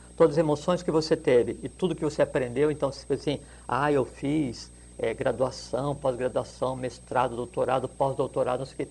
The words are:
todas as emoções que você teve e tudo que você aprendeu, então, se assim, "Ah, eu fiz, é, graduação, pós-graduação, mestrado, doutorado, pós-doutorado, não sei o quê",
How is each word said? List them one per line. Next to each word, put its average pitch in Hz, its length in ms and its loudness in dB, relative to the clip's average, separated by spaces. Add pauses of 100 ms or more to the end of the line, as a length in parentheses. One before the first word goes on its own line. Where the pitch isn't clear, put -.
(160)
todas 156 180 6
as 147 40 4
emoções 165 440 2
que - 80 -2
você 156 260 2
teve 120 460 4
e 127 60 -8
tudo 175 260 -2
que - 100 -4
você 147 180 0
aprendeu, 139 500 2
então, 139 180 -2
se - 220 -12
assim, 139 260 -2 (300)
"Ah, 139 240 2
eu 135 120 4
fiz, 143 640 -4 (300)
é, 117 160 -2
graduação, 127 800 -2
pós-graduação, 127 800 -2
mestrado, 123 640 -2
doutorado, 127 520 -2
pós-doutorado, 127 680 0
não 127 80 -8
sei - 80 -16
o - 40 -20
quê", 139 120 -4